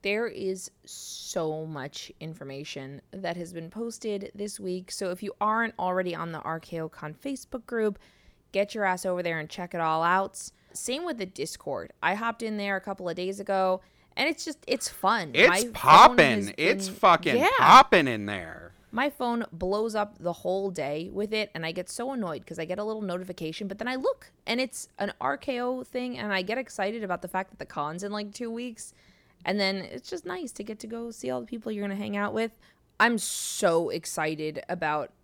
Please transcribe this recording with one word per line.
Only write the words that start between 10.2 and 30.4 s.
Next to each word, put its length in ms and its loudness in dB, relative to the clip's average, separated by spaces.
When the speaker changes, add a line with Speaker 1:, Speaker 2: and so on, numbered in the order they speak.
Speaker 1:
Same 320 -6
with 120 -4
the 80 -6
Discord. 680 -8
I 120 2
hopped 280 -4
in 140 -4
there 180 -2
a 60 -2
couple 260 -8
of 80 -4
days 240 -6
ago, 400 2
and 100 0
it's 160 -2
just, 140 -8
it's 220 -2
fun. 440 0
Speaker 2:
It's 140 8
Speaker 1:
My 140 4
phone 100 -2
Speaker 2:
poppin'. 760 10
Speaker 1:
has 100 -10
Speaker 2:
It's 320 0
Speaker 1:
been, 80 -10
Speaker 2:
fucking 400 6
Speaker 1:
yeah. 100 6
Speaker 2:
poppin' 520 10
in 160 -2
there. 480 -8
Speaker 1:
My 180 0
phone 440 -4
blows 420 -2
up 240 -4
the 140 -4
whole 380 -2
day 420 -6
with 200 -4
it, 220 -2
and 100 -6
I 60 -4
get 180 -8
so 220 -8
annoyed 340 -6
'cause 140 -12
I 60 -4
get 120 -6
a 60 -6
little 180 -6
notification, 680 -6
but 80 -8
then 100 -6
I 80 -4
look, 380 -4
and 140 -2
it's 300 -6
an 220 -4
R 160 0
K 240 -4
O 240 -2
thing, 320 -6
and 160 -2
I 80 2
get 160 -2
excited 480 -4
about 160 -2
the 80 -8
fact 220 -4
that 80 -20
the 60 -8
con's 380 -6
in, 80 -6
like, 220 -6
two 180 -8
weeks, 420 -10
and 120 0
then 200 0
it's 320 -10
just 160 -8
nice 260 -8